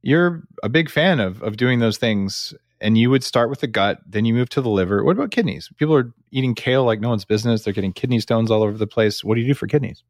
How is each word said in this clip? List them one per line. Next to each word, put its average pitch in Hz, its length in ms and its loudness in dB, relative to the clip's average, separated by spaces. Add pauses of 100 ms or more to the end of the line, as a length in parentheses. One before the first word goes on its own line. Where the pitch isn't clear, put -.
you're 170 420 2 (180)
a 101 60 -4
big 151 200 0
fan 160 300 2
of, 98 240 -2
of 107 140 -6
doing 123 240 2
those 113 180 2
things, 101 560 -4 (260)
and 107 180 2
you 120 120 4
would 131 140 2
start 120 260 0
with 135 100 -8
the 147 60 -4
gut, 101 400 -2
then 107 180 -2
you 113 100 2
move 123 160 0
to - 100 -2
the 123 100 -2
liver. 101 340 0
What 170 120 4
about 254 140 -4
kidneys? 151 460 -4
People 151 180 0
are 123 180 2 (180)
eating 131 240 0
kale 131 300 0
like 113 160 0
no 117 80 -2
one's 110 160 -2
business. 110 380 0
They're 104 100 -4
getting 95 200 -4
kidney 120 280 -2
stones 113 300 0
all 110 120 4
over 104 140 -2
the 110 100 -2
place. 107 380 0
What 107 120 0
do 117 40 0
you 117 80 -2
do 139 60 2
for - 120 -8
kidneys? 139 420 -2